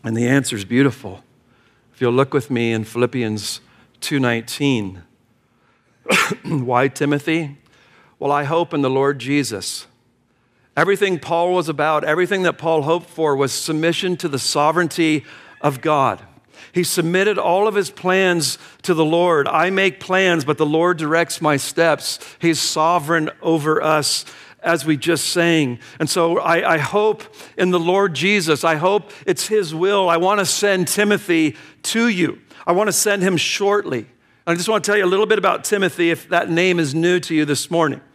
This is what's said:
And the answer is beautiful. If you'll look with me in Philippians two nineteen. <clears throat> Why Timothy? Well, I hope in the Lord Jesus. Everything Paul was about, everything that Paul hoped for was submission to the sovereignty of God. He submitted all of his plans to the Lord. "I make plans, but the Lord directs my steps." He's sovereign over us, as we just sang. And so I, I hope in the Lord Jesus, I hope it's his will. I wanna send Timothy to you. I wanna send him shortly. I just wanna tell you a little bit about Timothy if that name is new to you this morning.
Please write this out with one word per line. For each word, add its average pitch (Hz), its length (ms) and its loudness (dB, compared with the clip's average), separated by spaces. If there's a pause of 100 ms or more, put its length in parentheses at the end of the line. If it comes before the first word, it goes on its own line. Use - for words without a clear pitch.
And 113 120 -4
the 120 120 0
answer 131 280 0
is 98 80 -8
beautiful. 117 600 -2 (720)
If - 40 -20
you'll 123 140 0
look 135 220 0
with 135 160 -2
me 117 200 0
in 110 120 -2
Philippians 113 760 -4 (420)
two 143 180 -2
nineteen. 117 840 -2 (1040)
<clears throat> - 360 -2
Why 127 460 -2
Timothy? 147 680 -4 (640)
Well, 139 120 -2
I 147 120 0
hope 165 280 -2
in 147 120 -2
the 131 60 0
Lord 139 280 0
Jesus. 120 720 -4 (880)
Everything 185 420 2
Paul 170 340 0
was 170 140 0
about, 151 380 0
everything 180 380 0
that 165 140 0
Paul 160 260 0
hoped 170 260 -2
for 151 260 0
was 135 160 0
submission 165 640 -2
to 170 140 -4
the 139 100 -4
sovereignty 156 840 0 (340)
of 143 220 0
God. 135 400 0 (500)
He 175 140 0
submitted 185 520 0
all 196 300 2
of 202 80 -2
his 202 140 0
plans 180 680 0 (260)
to 185 100 0
the 160 100 4
Lord. 165 460 2
"I 165 200 2
make 190 300 0
plans, 185 460 0
but 147 120 0
the 156 80 2
Lord 165 320 2
directs 160 440 -2
my 151 160 2
steps." - 600 0 (200)
He's 165 180 0
sovereign 160 720 0 (120)
over 156 420 0
us, 156 400 0 (400)
as 165 220 0
we 156 100 2
just 160 300 -2
sang. 160 520 0 (220)
And 151 100 -4
so 170 300 2
I, 170 360 2
I - 20 0
hope 208 460 0 (340)
in 180 140 2
the 180 80 2
Lord 185 340 0
Jesus, 160 500 0
I 165 120 2
hope 185 360 0 (160)
it's - 200 -2
his 196 280 0
will. 190 320 2
I 170 80 4
wanna 190 300 2
send 190 420 0
Timothy 190 720 0 (260)
to 233 240 0
you. 180 320 -2 (260)
I 180 60 0
wanna 196 220 2
send 202 300 0
him 185 120 2
shortly. 196 720 0 (420)
I 170 80 0
just 175 140 -4
wanna 214 140 0
tell 202 120 0
you 202 80 2
a 180 100 2
little 208 120 2
bit 208 120 2
about 190 280 0
Timothy 175 460 0
if - 180 -6
that 175 200 0
name 175 300 2
is 143 160 -2
new 175 240 2
to 160 160 -6
you 151 80 2
this 143 260 -4
morning. 160 300 0 (160)